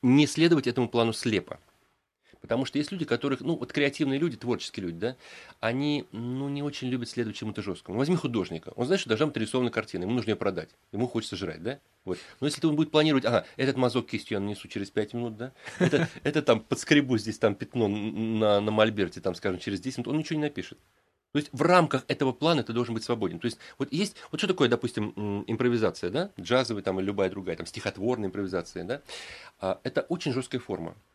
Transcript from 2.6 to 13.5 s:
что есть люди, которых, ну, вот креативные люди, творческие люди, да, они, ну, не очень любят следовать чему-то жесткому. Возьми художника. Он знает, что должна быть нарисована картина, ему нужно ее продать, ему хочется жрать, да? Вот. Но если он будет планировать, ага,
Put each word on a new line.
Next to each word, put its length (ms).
что 120
есть 140
люди, 120
которых, 360
ну, 160
вот 160
креативные 480
люди, 160
творческие 500
люди, 120
да, 180
они, 520
ну, 360
не 140
очень 260
любят 200
следовать 280
чему-то 260
жесткому. 360
Возьми 160
художника. 640
Он 100
знает, 140
что 80
должна 180
быть 80
нарисована 360
картина, 340
ему 100
нужно 160
ее 60
продать, 340
ему 160
хочется 280
жрать, 280
да? 160
Вот. 140
Но 60
если 200
он 100
будет 160
планировать, 320
ага, 200